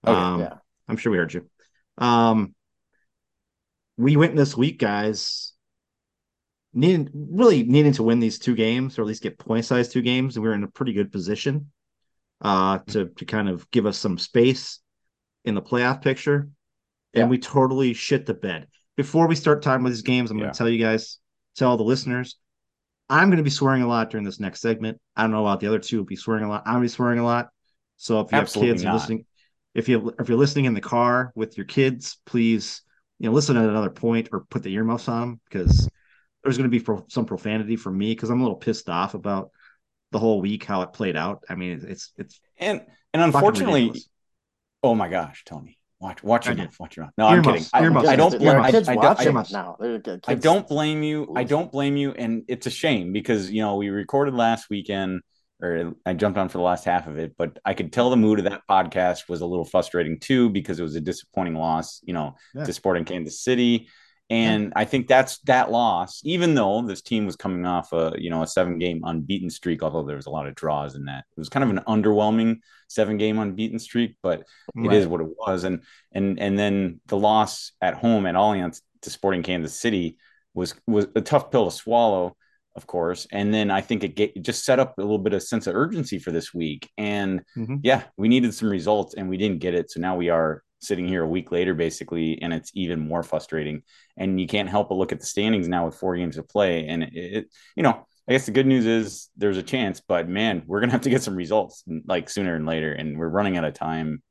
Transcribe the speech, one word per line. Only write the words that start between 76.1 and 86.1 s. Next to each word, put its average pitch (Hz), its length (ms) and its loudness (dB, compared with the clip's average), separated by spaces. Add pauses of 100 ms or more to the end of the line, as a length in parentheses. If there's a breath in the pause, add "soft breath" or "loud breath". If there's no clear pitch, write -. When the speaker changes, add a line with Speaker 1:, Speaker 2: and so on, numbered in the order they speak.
Speaker 1:
and, 98 280 -2
and 98 200 0
then 98 480 0
the 104 100 -2
loss 107 540 2 (100)
at 90 140 0
home 113 300 2
at 87 100 -2
Allianz 95 460 0 (220)
to - 60 -12
Sporting 92 340 -2
Kansas 85 360 -4
City 92 380 -2 (360)
was, 90 220 -6 (100)
was 104 300 2
a 110 60 0
tough 143 280 0
pill 117 160 2
to 85 60 -4
swallow, 107 640 0 (400)
of - 100 -18
course. 87 460 -4
And 101 220 -2
then 104 180 2
I 95 80 2
think 98 240 -4
it, 85 140 -6
get, 107 180 0
it 92 60 -12
just - 240 -6
set 127 140 4
up 131 180 -2
a 95 40 -6
little 104 180 0
bit 98 140 -2
of 92 80 -2
sense - 260 -4
of 90 80 -4
urgency 147 440 -2